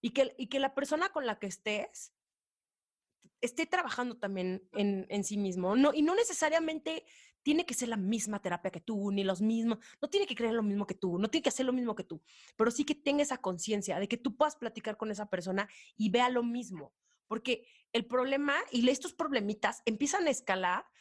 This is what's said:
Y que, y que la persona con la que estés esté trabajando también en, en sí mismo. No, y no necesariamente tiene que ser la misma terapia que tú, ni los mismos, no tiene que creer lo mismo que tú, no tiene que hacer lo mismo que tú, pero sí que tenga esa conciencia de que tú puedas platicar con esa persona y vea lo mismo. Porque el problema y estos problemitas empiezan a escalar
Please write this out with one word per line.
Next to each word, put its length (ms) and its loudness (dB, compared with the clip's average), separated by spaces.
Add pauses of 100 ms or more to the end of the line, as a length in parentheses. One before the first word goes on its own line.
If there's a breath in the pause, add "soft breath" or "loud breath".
Y 100 -2
que, 260 2
y 100 -6
que 120 -2
la 160 0
persona 340 0
con 160 -4
la 140 -2
que 80 -6
estés 680 -6 (1300)
esté 260 -2
trabajando 500 -2
también 560 -2
en, 360 0
en 140 0
sí 140 -4
mismo. 380 0
No, 180 6
y 80 2
no 140 4
necesariamente 920 0 (380 loud breath)
tiene 220 4
que 80 -6
ser 140 -2
la 100 -2
misma 440 -2
terapia 300 -4
que 100 -12
tú, 300 -2
ni 120 0
los 180 0
mismos, 360 2 (240 loud breath)
no 80 -4
tiene 160 2
que 100 -6
creer 180 0
lo 100 2
mismo 220 0
que 100 -6
tú, 220 0
no 120 2
tiene 140 0
que 60 4
hacer 160 -2
lo 60 0
mismo 240 -2
que 80 -8
tú, 180 -12 (360 loud breath)
pero 140 4
sí 120 -2
que 120 0
tenga 280 2
esa 140 -2
conciencia 640 -2
de 80 -2
que 100 -2
tú 180 -4
puedas 200 2
platicar 420 -8
con 140 -6
esa 180 -6
persona 400 -2 (260 loud breath)
y 140 0
vea 200 4
lo 140 0
mismo. 500 -6 (340)
Porque 400 -4 (260 soft breath)
el 120 0
problema 500 0 (160)
y 180 4
estos 240 0
problemitas 720 -2
empiezan 420 0
a 20 4
escalar 560 0 (160 soft breath)